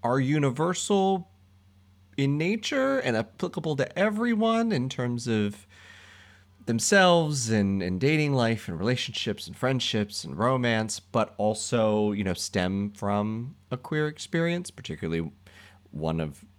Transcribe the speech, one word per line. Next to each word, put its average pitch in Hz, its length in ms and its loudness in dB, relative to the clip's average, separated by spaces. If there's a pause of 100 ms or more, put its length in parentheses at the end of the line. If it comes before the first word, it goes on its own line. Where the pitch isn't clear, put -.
are 120 160 0
universal 165 1120 2 (840)
in 139 200 2
nature 262 600 0
and - 180 0
applicable 170 600 -4
to - 200 -2
everyone 226 760 2
in 131 160 0
terms 120 400 -2
of 104 400 0 (1000)
themselves 156 840 4
and, 98 320 4
and 90 200 -2
dating 147 340 2
life 113 320 0
and 85 100 -6
relationships 113 680 -2
and 87 100 -14
friendships 120 680 -2
and 67 120 -10
romance, 117 600 0
but - 400 -2
also, 107 720 2
you 104 140 -2
know, 95 100 0
stem 98 560 -2
from 107 640 -4 (160)
a 135 60 -4
queer 151 320 -4
experience, 170 600 -4
particularly 82 600 -6 (640)
one 80 260 -4
of 76 260 -6 (140)